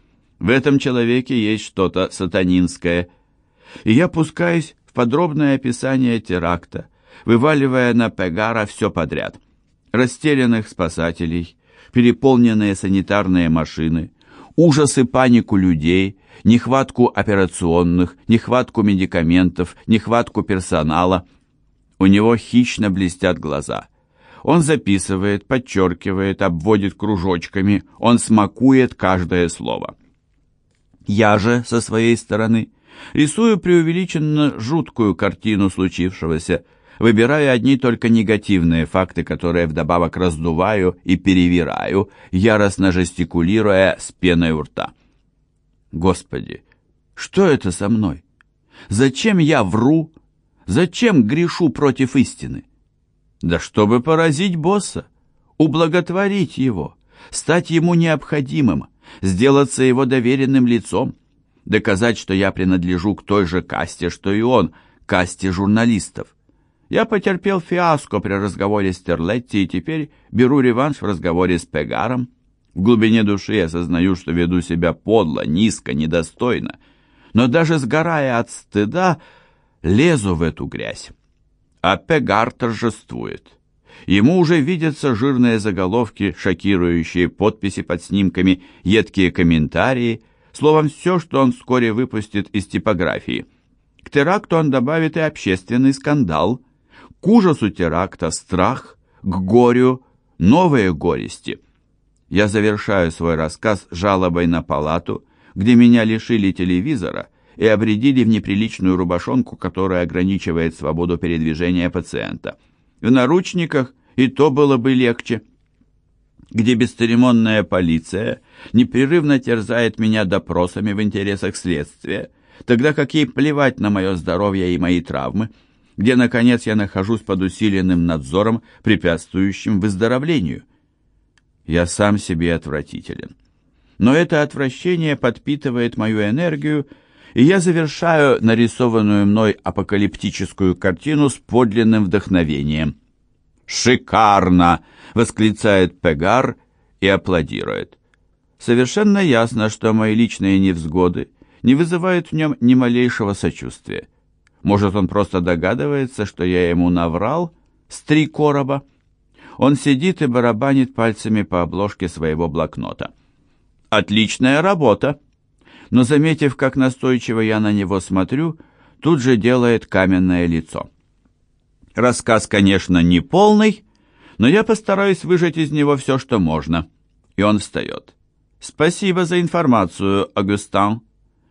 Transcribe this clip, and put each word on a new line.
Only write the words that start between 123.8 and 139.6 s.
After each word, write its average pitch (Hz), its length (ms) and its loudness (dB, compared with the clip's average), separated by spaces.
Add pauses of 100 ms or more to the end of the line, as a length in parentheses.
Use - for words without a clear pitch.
мое 98 260 -2
здоровье 92 580 -2
и 87 40 -2
мои 87 240 0
травмы – 76 480 -6 (460)
где, 117 200 2
наконец, 120 500 2
я 107 100 -2
нахожусь 104 460 -2
под 95 200 -4
усиленным 92 640 0
надзором, 85 560 -2 (220)
препятствующим 95 960 0
выздоровлению. 110 840 -2 (1040)
Я 85 200 0
сам 104 320 0
себе 85 380 -2
отвратителен. - 800 -10 (640)
Но 120 180 4
это 170 260 2
отвращение 147 760 -4
подпитывает 120 800 -4
мою 110 240 -2
энергию, 147 640 -2 (460)
и 113 100 4
я 185 160 4
завершаю 160 840 2
нарисованную 113 800 2
мной 104 380 2